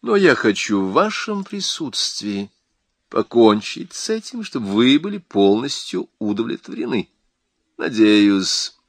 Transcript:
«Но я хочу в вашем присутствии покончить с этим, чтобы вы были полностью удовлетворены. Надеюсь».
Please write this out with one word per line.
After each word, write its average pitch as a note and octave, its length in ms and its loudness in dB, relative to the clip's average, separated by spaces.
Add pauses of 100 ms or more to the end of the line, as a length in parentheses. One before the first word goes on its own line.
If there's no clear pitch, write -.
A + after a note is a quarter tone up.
«Но A3+ 160 0
я F#3 180 6
хочу G#2 460 0
в F#2+ 120 -4
вашем G3+ 520 -2
присутствии G#2 1040 -8 (600)
покончить A2 800 2
с - 160 -12
этим, A3 340 -8
чтобы A#2+ 260 -8
вы A#2+ 300 4
были E3 200 -6
полностью G#2+ 920 0 (100)
удовлетворены. G#2 920 -6 (680)
Надеюсь». G#2 1000 2 (120)